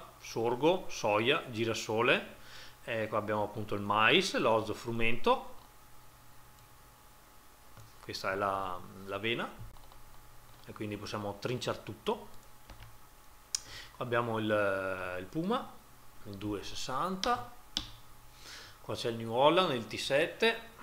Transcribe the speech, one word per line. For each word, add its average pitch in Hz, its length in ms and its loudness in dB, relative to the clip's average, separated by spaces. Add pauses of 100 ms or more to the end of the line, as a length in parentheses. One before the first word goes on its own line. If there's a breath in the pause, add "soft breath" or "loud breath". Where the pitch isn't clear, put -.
(200)
sorgo, 127 720 2
soia, 113 600 4
girasole, 113 880 2 (480 loud breath)
e 113 240 -2
qua 113 100 0
abbiamo 104 260 2
appunto 107 300 -4
il 101 60 2
mais, 110 560 6
l'orzo, 110 380 4
frumento, 117 840 4 (2500)
questa 101 320 -2
è - 20 0
la, 98 420 0 (280)
l'avena, 113 440 -2 (1160)
e 107 80 -14
quindi 104 240 -6
possiamo 101 420 -6
trinciare 123 420 -4
tutto. - 460 -6 (1700 loud breath)
Qua - 80 -6
abbiamo 117 360 2
il, 95 800 2
il 92 100 -6
Puma, 165 380 -2 (580)
il 101 120 -10
due 101 260 -4
sessanta, 190 920 -2 (1300 loud breath)
qua 110 140 -6
c'è - 160 -2
il 113 40 -2
New 113 160 -4
Holland, 160 400 6
il 113 160 -2
T - 80 -8
sette, 175 680 2 (220 loud breath)